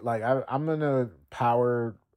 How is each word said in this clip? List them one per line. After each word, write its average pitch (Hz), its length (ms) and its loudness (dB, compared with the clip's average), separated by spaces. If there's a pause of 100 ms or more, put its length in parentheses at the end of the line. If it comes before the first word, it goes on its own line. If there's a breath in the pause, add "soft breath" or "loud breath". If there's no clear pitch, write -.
Like, 117 220 -2
I, 131 240 2
I'm 143 220 -2
in 156 120 0
a 135 280 0 (220)
power, 123 680 0 (200)